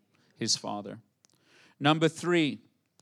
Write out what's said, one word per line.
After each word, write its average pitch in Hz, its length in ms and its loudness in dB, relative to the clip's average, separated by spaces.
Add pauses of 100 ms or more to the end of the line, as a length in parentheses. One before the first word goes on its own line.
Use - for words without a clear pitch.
(360)
his 110 200 -2
father. 104 440 -10 (800)
Number 156 280 4
three, 160 500 0 (420)